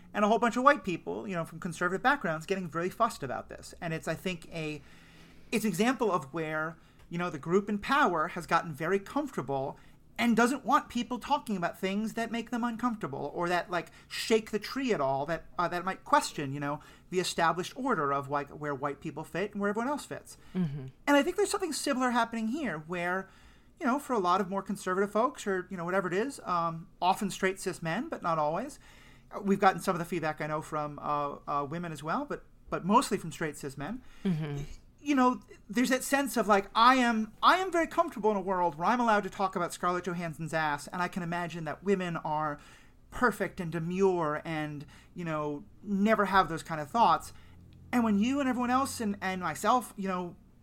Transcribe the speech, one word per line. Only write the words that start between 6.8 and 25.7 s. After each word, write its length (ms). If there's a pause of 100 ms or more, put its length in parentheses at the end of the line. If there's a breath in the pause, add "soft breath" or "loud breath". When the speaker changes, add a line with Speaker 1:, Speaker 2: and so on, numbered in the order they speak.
Speaker 1:
you 100
know, 120
the 80
group 300
in 100
power 500
has 180
gotten 260
very 280
comfortable 760 (420 soft breath)
and 180
doesn't 280
want 240
people 300
talking 380
about 240
things 320
that 180
make 200
them 120
uncomfortable 720
or 140
that, 220
like, 200 (160 soft breath)
shake 460
the 80
tree 320
at 80
all, 260
that, 200 (120)
uh, 80
that 180
might 200
question, 480
you 80
know, 180 (320 soft breath)
the 80
established 560
order 380
of, 180
like, 200
where 260
white 240
people 240
fit 280
and 80
where 100
everyone 180
else 160
fits. 320 (200 soft breath)
Speaker 2:
Mm-hmm. 300 (200)
Speaker 1:
And 100
I 80
think 120
there's 140
something 220
similar 380
happening 380
here 380
where, 420 (520 soft breath)
you 60
know, 140
for 120
a 60
lot 240
of 80
more 100
conservative 520
folks 340
or, 240